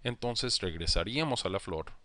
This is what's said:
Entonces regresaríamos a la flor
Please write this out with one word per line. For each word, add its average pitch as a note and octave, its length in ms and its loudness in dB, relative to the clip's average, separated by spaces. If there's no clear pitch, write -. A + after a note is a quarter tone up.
Entonces A#2+ 560 0
regresaríamos F#2+ 840 2
a - 40 2
la F#2+ 100 2
flor D#2+ 360 -4